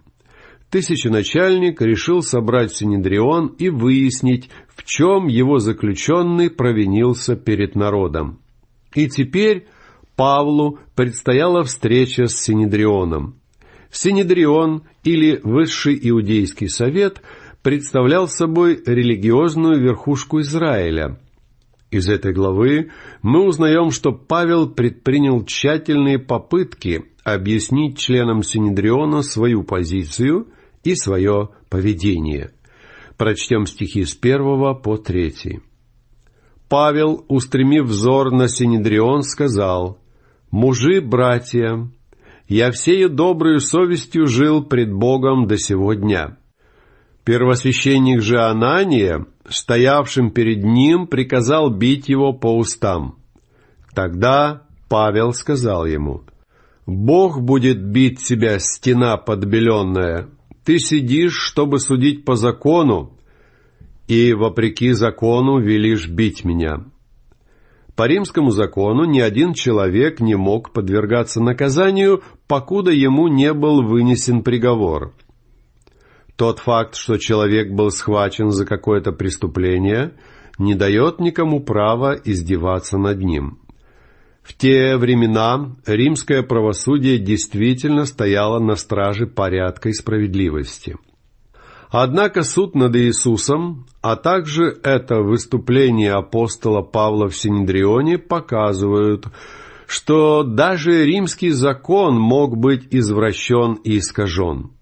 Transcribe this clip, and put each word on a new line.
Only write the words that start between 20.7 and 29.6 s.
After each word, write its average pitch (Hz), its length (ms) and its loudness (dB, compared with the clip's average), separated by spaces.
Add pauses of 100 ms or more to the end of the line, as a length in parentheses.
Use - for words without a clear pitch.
Из 95 180 -2
этой 98 240 -2
главы 107 580 0 (300)
мы 147 240 2
узнаем, 160 460 2
что 131 220 -2
Павел 165 580 -2
предпринял 127 760 0
тщательные 143 720 0
попытки 120 840 -4 (180)
объяснить 110 760 -2
членам 120 440 0
Синедриона 110 760 0
свою 117 420 -2